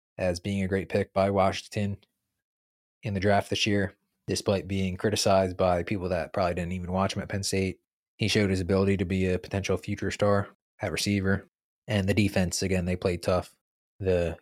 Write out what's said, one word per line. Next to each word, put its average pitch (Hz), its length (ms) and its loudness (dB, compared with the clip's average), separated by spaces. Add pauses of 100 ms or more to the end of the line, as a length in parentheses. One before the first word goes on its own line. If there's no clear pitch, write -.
(160)
as 90 240 -2
being 98 220 -2
a 92 60 -2
great 95 200 -2
pick 101 240 -2
by 98 180 2
Washington 98 680 0 (1040)
in 104 120 -4
the 98 60 -2
draft 101 300 2
this - 160 -2
year, 101 300 0 (300)
despite 98 400 0
being 95 300 -2
criticized 95 600 2
by 87 280 2
people 92 240 -4
that 85 240 -2
probably 90 220 0
didn't 87 180 -4
even 90 200 -6
watch 95 220 0
him - 80 -6
at - 60 -10
Penn 98 160 -4
State. 95 340 -2 (380)
He 107 120 0
showed 101 220 4
his 95 100 0
ability 98 380 2
to 98 80 0
be 92 240 0
a 90 80 0
potential 95 400 -2
future 98 320 -6
star 101 380 2 (340)
at 95 100 -4
receiver. 98 560 0 (400)
And 101 180 0
the 98 60 2
defense, 95 480 2
again, 92 240 0
they 90 100 -2
played 90 280 -2
tough, 90 340 0 (420)
the 87 440 0